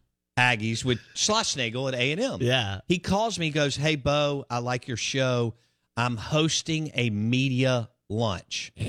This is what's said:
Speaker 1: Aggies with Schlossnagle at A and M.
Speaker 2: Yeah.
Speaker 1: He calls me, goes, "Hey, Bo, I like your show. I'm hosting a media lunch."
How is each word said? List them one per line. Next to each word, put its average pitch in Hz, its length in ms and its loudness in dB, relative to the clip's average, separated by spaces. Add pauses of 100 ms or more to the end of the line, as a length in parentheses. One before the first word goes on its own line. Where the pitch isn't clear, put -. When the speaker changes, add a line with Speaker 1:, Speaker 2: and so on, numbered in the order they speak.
(380)
Speaker 1:
Aggies 113 460 2
with 123 160 2 (140)
Schlossnagle 135 720 0
at 131 60 -2
A 123 180 2
and 175 80 -2
M. 254 220 -2
Speaker 2:
Yeah. 117 440 0
Speaker 1:
He 180 120 2
calls 196 400 0
me, 165 100 -2
goes, 143 260 0
"Hey, 151 220 0
Bo, 143 540 0
I 120 80 -2
like 123 280 -4
your 117 120 -4
show. 123 560 0 (420)
I'm 120 220 0
hosting 156 760 0
a 120 160 0
media 123 800 2 (220)
lunch." 104 600 -4 (180)